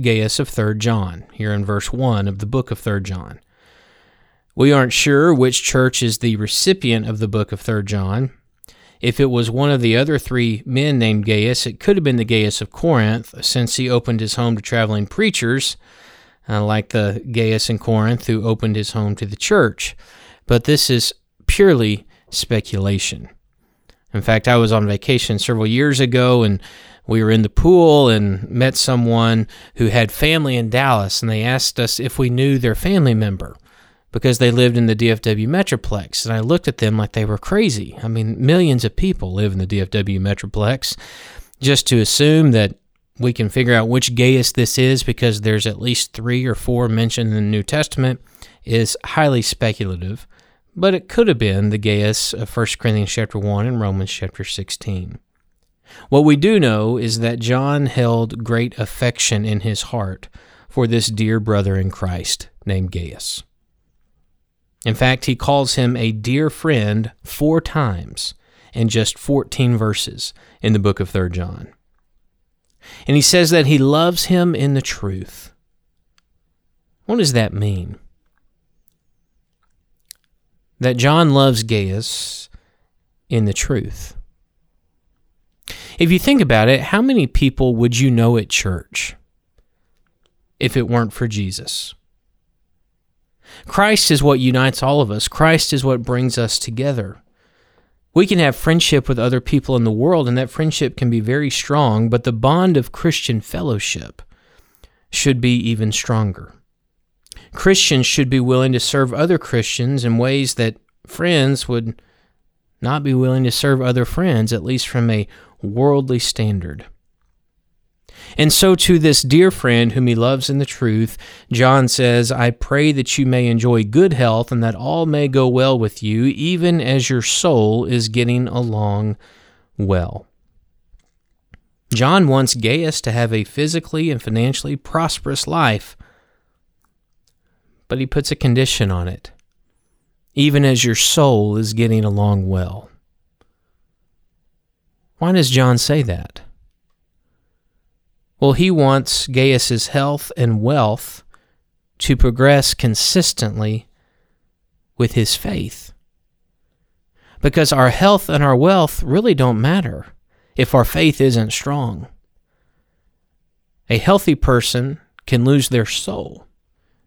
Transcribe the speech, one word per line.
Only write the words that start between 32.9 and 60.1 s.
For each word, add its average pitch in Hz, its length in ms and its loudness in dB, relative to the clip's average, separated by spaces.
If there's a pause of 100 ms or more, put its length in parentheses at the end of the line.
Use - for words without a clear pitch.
member 104 420 -4 (560)
because 117 280 0
they 123 100 4
lived 120 260 4
in 117 120 4
the 110 80 2
D 113 160 2
F 110 100 -2
W 110 260 -2
Metroplex. 139 800 -4
And 113 80 -4
I 110 60 -2
looked 147 280 0
at - 120 -4
them 110 180 0
like 107 140 -2
they 107 140 -2
were 107 120 -4
crazy. 185 640 -2
I 113 60 -6
mean, 113 360 -4
millions 147 400 2
of 113 120 -4
people 101 400 -2
live 101 180 0
in 95 60 -4
the 92 80 -2
D 101 120 -2
F 92 120 -4
W 98 280 -2
Metroplex. 104 800 -4 (640)
Just 135 240 2
to 120 140 2
assume 151 500 4
that 107 240 2 (460)
we 123 140 0
can 110 160 -4
figure 123 260 2
out 113 120 2
which 123 280 0
Gaius 123 360 2
this - 280 -2
is 131 240 2
because 113 380 -2
there's 107 260 0
at 104 120 -8
least 120 340 -4
three 123 340 -4
or 110 80 -2
four 123 340 -2
mentioned 113 400 0
in 107 60 -2
the 107 60 0
New 104 200 0
Testament 131 580 -2 (440)
is 113 420 -2
highly 139 380 0
speculative, 98 800 -6 (500)
but 185 200 2
it - 120 -8
could 233 200 2
have 143 100 2
been 104 320 0
the 107 80 -2
Gaius 104 560 0
of 107 160 -8
First - 300 -4
Corinthians 107 320 -2
chapter 110 260 -6
one 104 300 -2
and 123 120 -2
Romans 95 300 -2
chapter - 340 -10
sixteen. - 760 -10 (880)
What 143 160 6
we 151 100 6
do 196 240 2
know 113 380 2
is 113 220 -4
that 117 200 -2
John 135 460 0
held 117 580 -2
great 117 360 -2
affection 110 640 -2
in 107 140 -2
his 104 240 -4
heart 98 460 -8 (380)